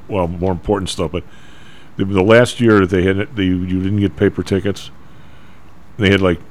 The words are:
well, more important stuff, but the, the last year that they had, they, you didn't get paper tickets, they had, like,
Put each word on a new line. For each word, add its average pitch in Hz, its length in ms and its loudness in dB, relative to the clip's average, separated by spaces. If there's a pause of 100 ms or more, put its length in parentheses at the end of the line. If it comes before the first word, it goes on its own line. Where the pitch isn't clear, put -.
well, 92 200 -2
more 87 240 -4
important 92 380 -4
stuff, 82 220 -6
but 85 120 -6 (720)
the, 98 80 0
the 95 180 2
last 113 360 4
year 110 220 6
that 90 100 2
they 92 120 2
had, 95 320 -2
they, 101 100 -2
you 92 200 0
didn't 92 340 -2
get 98 160 0
paper 95 280 0
tickets, 98 480 -4 (1080)
they 98 140 4
had, 98 100 2
like, 90 180 0 (120)